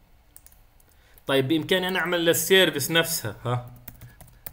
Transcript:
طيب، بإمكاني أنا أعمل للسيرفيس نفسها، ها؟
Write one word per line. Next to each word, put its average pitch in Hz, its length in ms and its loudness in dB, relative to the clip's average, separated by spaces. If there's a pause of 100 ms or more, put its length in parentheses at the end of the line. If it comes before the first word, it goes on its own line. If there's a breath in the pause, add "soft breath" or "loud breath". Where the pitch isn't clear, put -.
(1300 soft breath)
طيب، 135 200 0
بإمكاني 175 400 0
أنا 185 120 -2
أعمل 170 260 0
للسيرفيس 165 680 2
نفسها، 165 440 -2 (100)
ها؟ 120 300 -6 (760 loud breath)